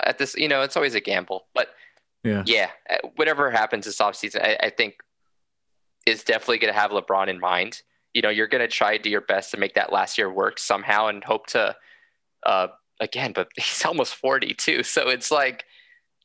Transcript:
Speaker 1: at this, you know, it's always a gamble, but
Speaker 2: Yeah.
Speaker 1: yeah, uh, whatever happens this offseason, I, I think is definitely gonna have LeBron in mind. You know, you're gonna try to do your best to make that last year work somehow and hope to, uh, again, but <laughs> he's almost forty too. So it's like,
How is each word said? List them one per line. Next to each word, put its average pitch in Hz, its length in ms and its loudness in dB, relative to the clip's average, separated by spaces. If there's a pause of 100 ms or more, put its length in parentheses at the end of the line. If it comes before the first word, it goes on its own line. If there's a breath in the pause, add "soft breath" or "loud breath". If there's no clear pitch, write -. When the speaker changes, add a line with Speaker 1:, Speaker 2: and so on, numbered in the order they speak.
Speaker 1:
at - 160 0
this, 139 160 -4
you 151 120 0
know, 143 140 2
it's 139 160 -2
always 139 180 2
a 101 60 0
gamble, 95 540 -4
but 123 140 0 (540 soft breath)
Speaker 2:
Yeah. 104 220 0
Speaker 1:
yeah, 104 240 2 (200)
uh, - 80 0 (180)
whatever 151 340 2
happens 107 360 0
this 104 120 -8
offseason, 104 460 0
I, 107 240 2
I - 20 2
think 104 260 -2 (1120)
is 113 180 2
definitely 113 360 0
gonna 107 140 0
have 104 180 2
LeBron 98 380 0
in 92 100 -4
mind. 90 420 -2 (320)
You 120 80 0
know, 107 80 2
you're 107 180 0
gonna 120 200 0
try 107 300 2
to 107 40 -4
do 110 80 -4
your 104 120 0
best 95 300 -2
to 104 60 -8
make 101 180 -2
that 98 160 0
last 95 260 0
year 101 140 0
work 98 280 -2
somehow 104 480 0
and 104 160 -4
hope 107 240 -2
to, 107 280 0 (680 soft breath)
uh, 92 220 2 (320)
again, 123 340 -6
but 90 180 -2
<laughs> - 40 -16
he's - 300 -4
almost 156 300 -2
forty 131 380 0
too. - 300 0
So - 260 0
it's 127 220 0
like, 135 340 0 (600 soft breath)